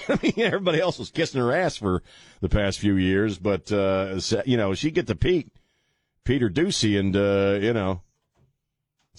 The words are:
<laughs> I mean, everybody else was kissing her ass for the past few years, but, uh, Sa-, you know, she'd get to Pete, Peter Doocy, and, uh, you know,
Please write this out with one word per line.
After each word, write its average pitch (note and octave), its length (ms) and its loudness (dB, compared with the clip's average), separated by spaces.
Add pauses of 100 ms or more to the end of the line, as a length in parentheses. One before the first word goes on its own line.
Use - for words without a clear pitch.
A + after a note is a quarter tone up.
<laughs> - 40 -14
I - 160 0
mean, - 140 2
everybody F3+ 420 0
else F3+ 180 -2
was A2 120 -10
kissing D3 320 -2
her A#2+ 100 0
ass E3 240 0
for F#2 260 0 (380)
the F#2+ 80 -4
past G2+ 320 0
few G2+ 160 2
years, F#2+ 440 2
but, G2 340 -2
uh, F#2+ 480 0
Sa-, G#2 240 -2
you B2+ 100 2
know, G2+ 180 0
she'd D3+ 220 -4
get F3 120 -2
to G#2 80 -2
Pete, F3+ 360 0 (720)
Peter B2 260 0
Doocy, A#2 480 0
and, G2 160 0
uh, G2+ 480 2
you A2+ 120 0
know, F#2+ 300 -2 (1160)